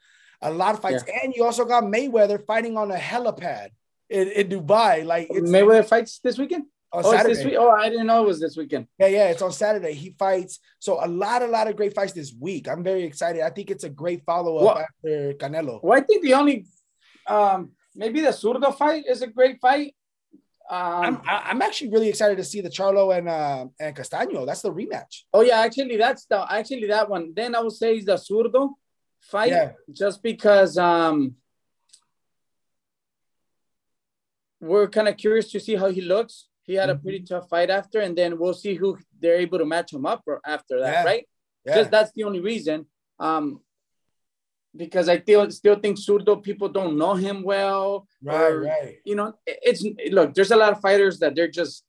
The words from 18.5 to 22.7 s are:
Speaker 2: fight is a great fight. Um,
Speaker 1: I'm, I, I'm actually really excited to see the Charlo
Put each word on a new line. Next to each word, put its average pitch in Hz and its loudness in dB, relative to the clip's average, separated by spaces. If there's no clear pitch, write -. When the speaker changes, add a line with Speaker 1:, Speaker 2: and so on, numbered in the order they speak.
Speaker 2:
fight 302 0
is 247 -2
a 247 -6
great 254 2
fight. 285 0
Um, 180 -6
Speaker 1:
I'm, 175 -2
I, 196 -2
I'm 226 -2
actually 359 -4
really 220 2
excited 202 0
to 185 -4
see 202 -10
the 175 -8
Charlo 196 2